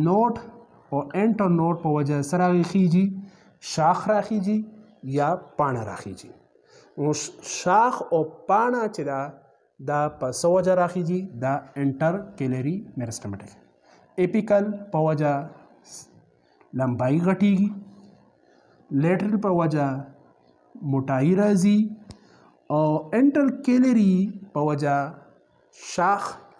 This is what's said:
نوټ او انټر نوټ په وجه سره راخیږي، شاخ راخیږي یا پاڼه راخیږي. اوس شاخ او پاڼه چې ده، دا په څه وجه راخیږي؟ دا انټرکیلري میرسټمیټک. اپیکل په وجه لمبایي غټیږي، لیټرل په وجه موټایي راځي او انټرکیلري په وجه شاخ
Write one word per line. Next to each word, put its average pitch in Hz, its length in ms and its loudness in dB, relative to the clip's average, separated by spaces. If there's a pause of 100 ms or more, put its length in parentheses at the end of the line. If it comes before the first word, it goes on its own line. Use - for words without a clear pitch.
نوټ 226 280 2 (560)
او 143 80 -2 (220)
انټر 214 280 2 (100)
نوټ 165 160 2 (100)
په 160 120 0
وجه 147 240 0
سره 180 320 0
راخیږي، 180 520 4 (680)
شاخ 160 260 2 (100)
راخیږي 208 480 0 (600)
یا 147 120 2 (280)
پاڼه 131 320 0
راخیږي. - 420 -14 (680)
اوس 147 220 -2 (360)
شاخ 220 400 2 (180)
او 160 80 2 (280)
پاڼه 233 340 2 (120)
چې 151 140 -6
ده، 135 120 -4 (680)
دا 147 100 0 (200)
په 131 80 -4 (120)
څه 175 160 0
وجه 185 260 2
راخیږي؟ 180 380 -2 (240)
دا 135 100 0 (280)
انټرکیلري 139 960 -2 (240)
میرسټمیټک. 110 520 -10 (680)
اپیکل 202 460 2 (300)
په 156 140 0
وجه 151 260 0 (1400)
لمبایي 127 540 0
غټیږي، 196 420 4 (1300)
لیټرل 190 340 0 (100)
په 196 140 2
وجه 151 260 0 (1080)
موټایي 135 480 2
راځي 208 380 4 (960)
او 156 440 0
انټرکیلري 254 960 4 (380)
په 147 160 -2
وجه 143 260 0 (960)
شاخ 185 300 0 (360)